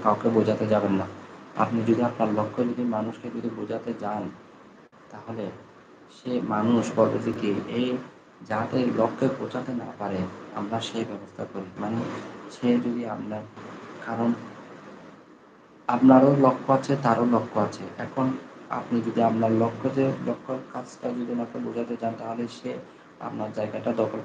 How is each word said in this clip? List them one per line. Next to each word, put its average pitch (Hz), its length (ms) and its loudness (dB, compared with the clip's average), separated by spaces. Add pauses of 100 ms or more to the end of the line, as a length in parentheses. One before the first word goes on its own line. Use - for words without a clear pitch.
কাউকে 110 260 4
বোঝাতে 107 380 4
যাবেন 101 240 4
না। 95 140 2 (520)
আপনি 110 300 2
যদি 117 140 6
আপনার 113 320 0
লক্ষ্য 107 300 0
যদি 120 200 -2
মানুষকে 113 460 -4
যদি 117 260 -6
বোঝাতে 113 440 -6
যান, 104 300 -4 (800)
তাহলে 110 420 -10 (600)
সে 123 300 -4
মানুষ 110 540 2
বলবে 113 240 4
যে 117 120 0 (100)
কি, 101 260 0
"এই 123 300 0 (500)
যাতে 120 380 0 (120)
লক্ষ্যে 113 320 4 (100)
পৌঁছাতে 123 340 -4
না 117 120 -4 (140)
পারে 101 180 -2 (380)
আমরা 107 240 -4
সেই 117 260 -4
ব্যবস্থা 104 480 -10
করি।" 95 120 -6 (120)
মানে 110 200 -2 (540)
সে 123 240 2
যদি 120 300 0
আপনার, 107 360 -6 (640)
কারণ 117 280 2 (1500)
আপনারও 131 520 10
লক্ষ্য 131 340 6
আছে, 135 300 2
তারও 117 220 4
লক্ষ্য 113 340 2
আছে। 98 240 0 (140)
এখন 131 340 0 (380)
আপনি 120 320 -2
যদি 113 200 0
আপনার 113 300 4
লক্ষ্য 113 440 2
যে 135 160 4 (160)
লক্ষ্য 131 320 -4 (140)
কাজটা 123 360 -8
যদি 123 220 -4
ওনাকে 120 280 -4
বোঝাতে 117 380 -4
চান, 113 220 -2
তাহলে 117 280 -4
সে 127 260 -8 (460)
আপনার 113 340 -6
জায়গাটা 110 400 -2
দখল 113 320 0